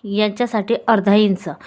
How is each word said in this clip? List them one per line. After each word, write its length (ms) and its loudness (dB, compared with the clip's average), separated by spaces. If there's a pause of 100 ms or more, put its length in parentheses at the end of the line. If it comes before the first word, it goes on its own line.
याच्यासाठी 720 -2 (120)
अर्धा 260 2
इंच, 360 2 (160)